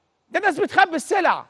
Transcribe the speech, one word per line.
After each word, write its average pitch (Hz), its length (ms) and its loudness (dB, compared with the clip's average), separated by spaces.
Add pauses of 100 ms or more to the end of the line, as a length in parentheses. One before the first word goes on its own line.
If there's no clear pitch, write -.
(300)
ده 339 100 -4
الناس 359 200 0
بتخبي 370 360 2
السلع، 285 540 0